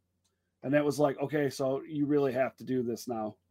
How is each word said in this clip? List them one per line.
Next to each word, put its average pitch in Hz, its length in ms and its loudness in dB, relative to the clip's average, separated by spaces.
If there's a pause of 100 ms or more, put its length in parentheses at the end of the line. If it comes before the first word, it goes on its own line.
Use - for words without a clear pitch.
(640)
And 135 100 -2
that 147 120 4
was 139 160 0
like, 143 200 2
"Okay, 143 300 0
so 135 360 -2
you 147 200 -2
really 139 260 4
have 123 240 0
to 120 80 -16
do 127 180 0
this 117 260 -4
now." 110 260 -6 (160)